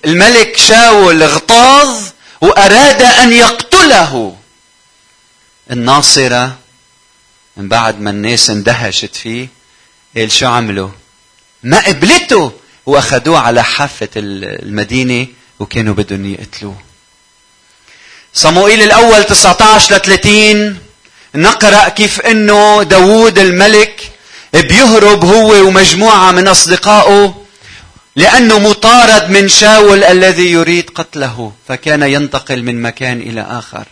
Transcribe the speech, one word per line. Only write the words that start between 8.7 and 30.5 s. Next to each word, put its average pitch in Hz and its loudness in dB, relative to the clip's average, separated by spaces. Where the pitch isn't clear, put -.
فيه، 120 -12
قال 110 -4
شو - -2
عملوا؟ 107 -4
ما 131 -2
قبلته، 196 -2
وأخذوه 139 -2
على 120 0
حافة - -8
ال-، 98 -12
المدينة 123 -6
وكانوا 107 -6
بدهم 98 -8
يقتلوه. 101 -16
صموئيل 202 0
الأول 214 2
تسعتاش 208 2
لثلاثين 208 0
نقرأ 202 0
كيف 208 -4
إنه 208 2
داوود 190 2
الملك 202 0
بيهرب 208 2
هو 208 4
ومجموعة 190 2
من 185 0
أصدقائه 196 0
لأنه 220 2
مطارد 214 2
من 196 2
شاول 208 2
الذي 180 2